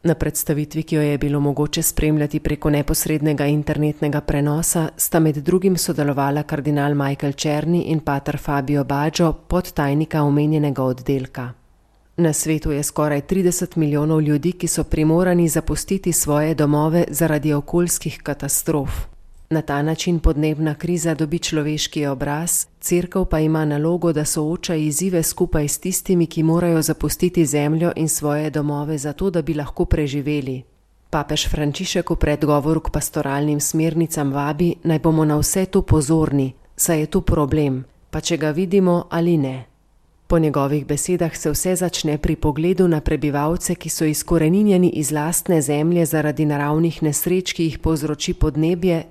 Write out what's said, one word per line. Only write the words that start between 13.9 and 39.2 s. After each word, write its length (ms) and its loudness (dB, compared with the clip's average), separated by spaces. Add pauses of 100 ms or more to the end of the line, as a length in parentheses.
ljudi, 300 0
ki 160 -6
so 160 -2
primorani 640 2
zapustiti 680 -2
svoje 420 0
domove 540 2
zaradi 440 0
okoljskih 720 -2
katastrof. 640 -2 (600)
Na 120 0
ta 200 -2
način 380 0
podnebna 560 2
kriza 380 -2
dobi 260 -2
človeški 680 -4
obraz, 600 -4 (160)
Cerkev 440 0
pa 140 0
ima 260 2
nalogo, 480 0
da 120 0
sooča 500 -2
izzive 480 0
skupaj 440 0
s 120 -4
tistimi, 460 0
ki 180 -2
morajo 380 4
zapustiti 640 0
zemljo 500 2
in 140 0
svoje 400 -2
domove 480 -2
zato, 320 -4
da 120 0
bi 120 -4
lahko 320 -2
preživeli. 800 -2 (460)
Papež 400 -4
Frančišek 600 -2
v 60 0
predgovoru 640 2
k 100 -4
pastoralnim 720 -2
smernicam 760 0
vabi, 500 0
naj 160 2
bomo 260 2
na 120 2
vse 280 0
to 160 2
pozorni, 720 2 (220)
saj 240 0
je 60 0
to 160 0
problem, 640 2 (260)
pa 120 -6
če 160 -2
ga 140 0
vidimo 580 2
ali 280 2